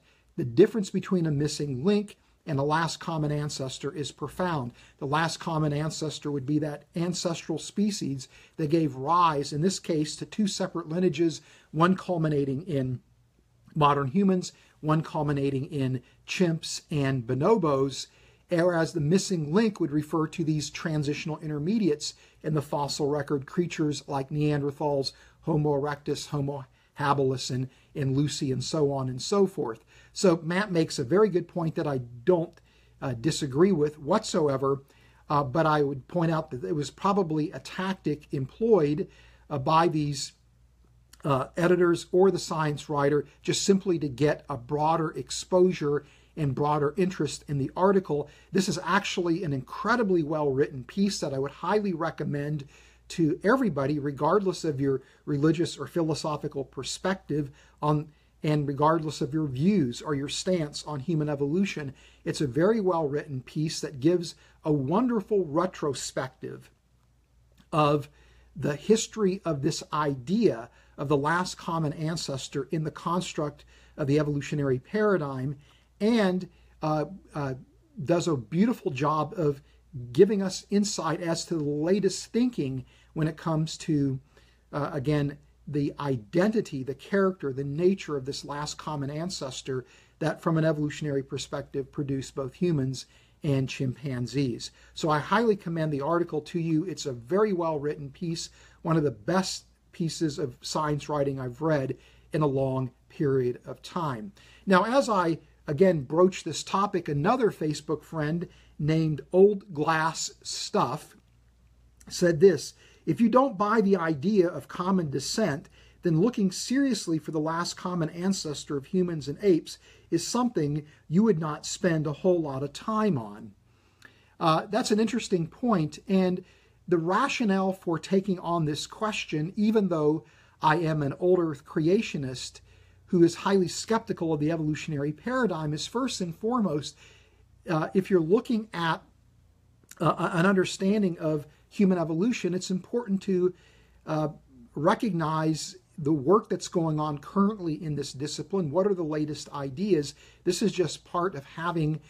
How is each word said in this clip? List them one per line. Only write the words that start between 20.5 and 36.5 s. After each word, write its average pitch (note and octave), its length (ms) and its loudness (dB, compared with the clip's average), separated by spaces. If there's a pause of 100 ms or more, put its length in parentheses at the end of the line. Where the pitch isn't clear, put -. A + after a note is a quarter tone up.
transitional D3+ 680 -4
intermediates D#3+ 760 0 (300)
in D3+ 100 -2
the D3+ 80 2
fossil D3 480 -2
record, C#3+ 360 -2
creatures D#3 640 -2
like C#3 220 -4
Neanderthals, C#3+ 840 0 (280)
Homo D3+ 380 2
erectus, C#3+ 480 -4
Homo C#3+ 380 -4 (340)
habilis, C#3 500 2
and, B2+ 180 -2 (280)
and C3+ 200 0
Lucy, C#3+ 360 0
and C3 120 -2
so D3 280 0
on C3+ 180 -2
and B2+ 100 -8
so G3+ 280 4
forth. B2+ 360 -6 (280)
So E3+ 320 4
Matt F3+ 280 -2
makes D#3+ 280 0
a D3 40 -2
very F#3 260 4
good E3+ 180 -2
point E3 260 -4
that D#3+ 140 -2
I C3+ 140 -2 (240)
don't, F3+ 360 2 (400)
uh, C3+ 120 -4
disagree D3 580 2
with D3+ 260 0
whatsoever, C#3 880 0 (440)
uh, D3 160 2
but C#3+ 220 0
I D3+ 160 4
would C#3 260 -4
point E3 240 0
out D#3 200 -4